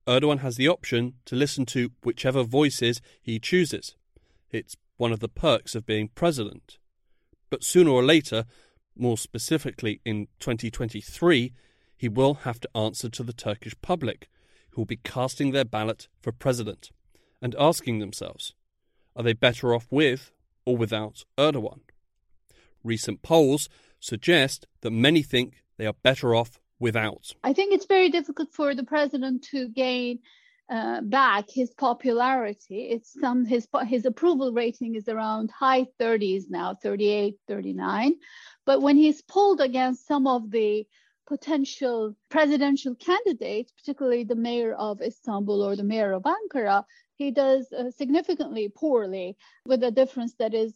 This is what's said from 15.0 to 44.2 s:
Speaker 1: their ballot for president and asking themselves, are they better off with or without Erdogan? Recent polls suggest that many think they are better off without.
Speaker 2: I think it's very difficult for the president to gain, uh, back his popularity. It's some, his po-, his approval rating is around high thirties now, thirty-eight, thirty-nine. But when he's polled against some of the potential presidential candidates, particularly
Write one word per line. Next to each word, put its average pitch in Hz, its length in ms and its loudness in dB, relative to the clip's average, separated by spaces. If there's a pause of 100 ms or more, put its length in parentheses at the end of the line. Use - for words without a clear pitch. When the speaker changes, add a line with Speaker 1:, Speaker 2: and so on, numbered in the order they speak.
Speaker 1:
their 135 120 2
ballot 110 440 -6 (120)
for 120 120 -8
president 120 580 -4 (500)
and 120 180 -6
asking 143 400 2
themselves, - 560 -10 (600)
are 120 80 -8
they 117 100 2
better 120 420 2
off 117 160 -4
with 135 420 0 (320)
or 123 120 0
without 107 480 -4 (120)
Erdogan? 139 440 0 (1040)
Recent 113 400 -6
polls 151 460 4 (320)
suggest 139 640 0 (140)
that 113 100 -4
many 139 320 4
think 123 400 -2 (140)
they 110 100 -6
are 107 160 -4
better 127 320 2
off 117 240 0 (200)
without. 110 540 -4 (120)
Speaker 2:
I 262 80 0
think 392 200 0
it's 381 140 0
very 370 240 6
difficult 311 420 -4
for 285 220 -2
the 254 100 -6
president 269 680 -2
to 254 180 -6
gain, 247 500 -2 (520)
uh, 233 320 -4
back 220 480 2
his 254 240 -2
popularity. 240 1160 -2
It's 233 300 -6
some, 247 240 2
his 233 220 0
po-, 277 180 -2
his 233 220 -2
approval 262 460 0
rating 233 420 -4
is 214 140 -8
around 220 420 -4
high 262 360 2 (120)
thirties 208 500 0
now, 180 260 -6
thirty-eight, 208 640 0 (100)
thirty-nine. 196 680 -2 (500)
But 269 160 4
when 285 160 4
he's 302 260 6
polled 392 380 4
against 254 460 0
some 285 200 0
of 240 240 0
the 214 360 0 (420)
potential 269 880 -4 (140)
presidential 277 640 2
candidates, 262 800 -2
particularly 254 520 -2